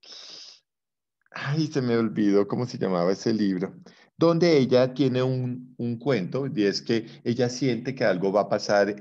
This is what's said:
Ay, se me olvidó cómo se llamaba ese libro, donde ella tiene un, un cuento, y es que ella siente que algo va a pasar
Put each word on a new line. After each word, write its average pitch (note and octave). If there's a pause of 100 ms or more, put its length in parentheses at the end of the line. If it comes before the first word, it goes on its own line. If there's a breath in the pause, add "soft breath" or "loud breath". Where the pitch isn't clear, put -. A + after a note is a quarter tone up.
(1300 loud breath)
Ay, D3+
se C#3
me A#2+
olvidó G#2
cómo B2
se -
llamaba F#2
ese A2+
libro, G2 (520 soft breath)
donde E3+
ella B2+
tiene B2+
un, B2+
un A#2+
cuento, B2+
y G#2+
es G2
que A2+ (180 loud breath)
ella B2
siente B2
que C3
algo F#2+
va G#2
a -
pasar G#2